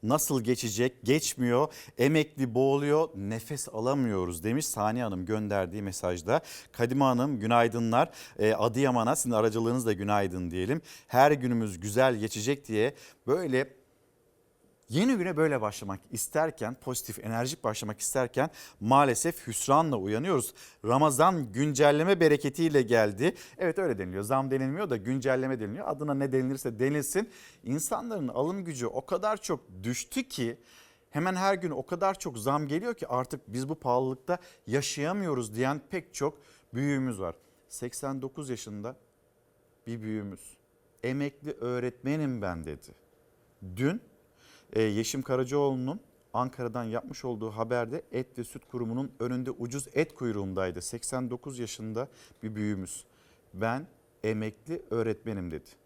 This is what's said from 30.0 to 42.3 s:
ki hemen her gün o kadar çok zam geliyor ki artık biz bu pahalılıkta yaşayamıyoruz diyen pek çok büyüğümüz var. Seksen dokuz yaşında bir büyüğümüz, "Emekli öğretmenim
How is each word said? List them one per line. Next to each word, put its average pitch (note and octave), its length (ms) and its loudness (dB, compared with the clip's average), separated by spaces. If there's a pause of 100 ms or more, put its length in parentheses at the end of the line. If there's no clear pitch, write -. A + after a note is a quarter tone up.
ki A#2 360 -4 (520)
hemen F3+ 240 0
her G3 200 2
gün F3+ 160 -4
o C3 160 -6
kadar F#3+ 320 0
çok B2+ 200 -8
zam C#3 300 0
geliyor G3 260 -2
ki - 140 -8
artık B2+ 400 -2
biz B2+ 200 -4
bu D#3 60 -4
pahalılıkta C3 640 0 (280)
yaşayamıyoruz C#3+ 920 -2
diyen C3+ 240 0 (100)
pek - 240 -8
çok D3 240 -2 (360)
büyüğümüz C3 460 0
var. F2 140 -4 (340)
Seksen C3+ 540 -8
dokuz C3+ 280 -10
yaşında A2 460 -8 (880)
bir A#2 160 -8
büyüğümüz, G#2 540 -8 (460)
"Emekli C#3+ 580 -4
öğretmenim B2 840 -2